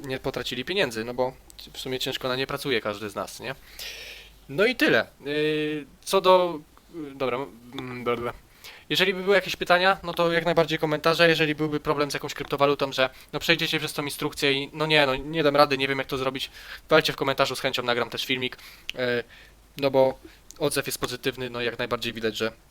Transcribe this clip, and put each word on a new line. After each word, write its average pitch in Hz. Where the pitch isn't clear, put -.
nie 131
potracili 127
pieniędzy, 131
no 123
bo 127
w -
sumie 127
ciężko 131
na 127
nie 135
pracuje 139
każdy 104
z -
nas, 98
nie? 123
No 160
i 247
tyle. 127
Yy, 151
co 190
do... 180
Dobra, 131
mm, 123
bla, 120
bla. 120
Jeżeli 185
by 185
były 196
jakieś 185
pytania, 185
no 175
to 170
jak 170
najbardziej 160
komentarze. 160
Jeżeli 156
byłby 151
problem 147
z -
jakąś 143
kryptowalutą, 143
że 131
no 147
przejdziecie 160
przez 147
tą 147
instrukcję 143
i 139
no 156
nie, 151
no 131
nie 151
dam 147
rady, 143
nie 135
wiem 139
jak 135
to 139
zrobić, 131
dajcie 156
w -
komentarzu, 135
z -
chęcią 131
nagram 120
też 123
filmik, 127
e, 123
no 139
bo 131
odzew 143
jest 127
pozytywny, 127
no 120
jak 117
najbardziej 120
widać, 110
że 110